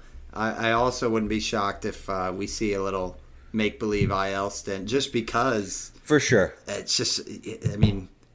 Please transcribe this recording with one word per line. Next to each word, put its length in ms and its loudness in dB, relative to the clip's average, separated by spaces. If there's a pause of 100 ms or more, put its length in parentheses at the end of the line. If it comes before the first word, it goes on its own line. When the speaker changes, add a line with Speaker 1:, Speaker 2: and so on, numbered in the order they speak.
(320)
Speaker 1:
I, 360 -2
I 40 4
also 380 2
wouldn't 200 2
be 100 0
shocked 440 -2
if, 240 -6
uh, 260 -2
we 120 -4
see 260 -2
a 100 0
little 360 -4 (340)
make-believe 580 0
I 220 0
L 180 -2
stint, 360 -6
just 260 0
because 800 0 (100)
Speaker 2:
For 180 6
sure. 340 6 (120)
Speaker 1:
it's 300 -2
just, 240 0 (520)
I 40 -6
mean, 320 2 (260)